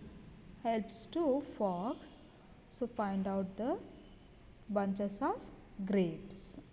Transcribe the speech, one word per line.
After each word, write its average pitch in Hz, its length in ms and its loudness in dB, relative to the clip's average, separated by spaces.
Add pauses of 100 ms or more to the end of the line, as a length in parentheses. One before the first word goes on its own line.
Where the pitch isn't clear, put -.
(640)
helps 226 440 2
to 285 360 4 (140)
fox. 196 580 0 (540)
So - 180 -2
find 196 400 0
out 196 300 0
the 269 200 2 (920)
bunches 202 520 2
of 349 140 4 (500)
grapes. 185 720 2 (160)